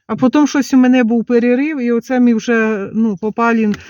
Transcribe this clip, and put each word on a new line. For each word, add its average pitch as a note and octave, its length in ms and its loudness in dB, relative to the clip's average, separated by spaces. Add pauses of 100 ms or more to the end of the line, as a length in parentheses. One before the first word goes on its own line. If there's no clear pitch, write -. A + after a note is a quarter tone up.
А A3 80 -6
потім C4+ 320 2
щось C#4 260 -4
у C4+ 40 4
мене B3+ 260 4
був A3+ 220 -2
перерив, B3 560 0
і A#3+ 100 -2
оце A#3+ 280 -2
ми A#3+ 140 4
вже, A3 600 -2
ну, A3 240 -2
попали A3 560 -2 (160)